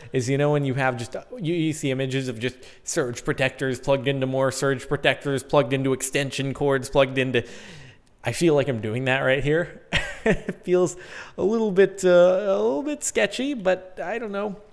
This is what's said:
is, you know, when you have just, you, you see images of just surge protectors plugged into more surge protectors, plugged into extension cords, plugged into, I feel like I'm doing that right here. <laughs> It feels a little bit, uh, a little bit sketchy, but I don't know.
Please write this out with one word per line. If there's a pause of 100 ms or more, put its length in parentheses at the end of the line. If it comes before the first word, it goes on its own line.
(100)
is,
you
know,
when
you
have
just, (220)
you,
you
see
images
of
just (280)
surge
protectors
plugged
into
more
surge
protectors,
plugged
into
extension
cords,
plugged
into, (800)
I
feel
like
I'm
doing
that
right
here. (100)
<laughs> (320)
It
feels (420)
a
little
bit,
uh,
a
little
bit
sketchy,
but
I
don't
know. (160)